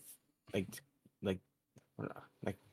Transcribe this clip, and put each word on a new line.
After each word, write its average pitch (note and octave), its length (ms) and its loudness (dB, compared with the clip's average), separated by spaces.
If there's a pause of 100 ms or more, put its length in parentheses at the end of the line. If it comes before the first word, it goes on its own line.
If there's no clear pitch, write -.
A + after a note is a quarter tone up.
(520)
like, - 300 2 (400)
like, F#2+ 160 4 (640)
uh, - 60 0 (360)
like, F#2+ 120 2 (160)